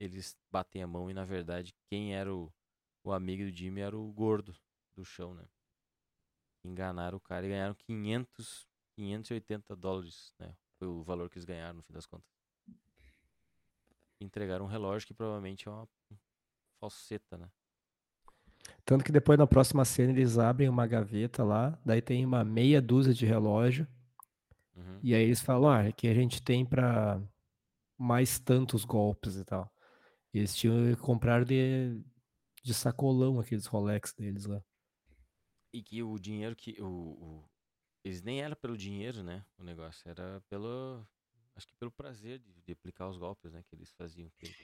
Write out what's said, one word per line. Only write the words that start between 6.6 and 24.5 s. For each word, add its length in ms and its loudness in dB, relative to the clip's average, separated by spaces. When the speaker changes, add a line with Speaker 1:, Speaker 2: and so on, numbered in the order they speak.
Speaker 1:
Enganaram 540 -8
o 20 -12
cara 240 -8
e 60 -6
ganharam 240 -6
quinhentos, 920 -10
quinhentos 360 -10
e 40 -6
oitenta 420 -10
dólares, 640 -8
né? 180 -18
Foi 100 -8
o 140 -8
valor 260 -8
que 80 -18
eles 80 -16
ganharam, 320 -12
no 60 -20
fim 100 -20
das 140 -18
contas. 240 -20
Entregaram 440 -6
um 40 -8
relógio 380 -6
que 60 -20
provavelmente 560 -8
é 20 -12
uma 180 -16
falseta, 560 -12
né? 140 -18
Speaker 2:
Tanto 200 4
que 80 -2
depois, 260 8
na 80 10
próxima 380 6
cena, 280 2
eles 260 4
abrem 300 4
uma 180 2
gaveta 560 0
lá, 420 2
daí 160 4
tem 240 0
uma 200 2
meia 360 6
dúzia 320 6
de 140 2
relógio, 600 4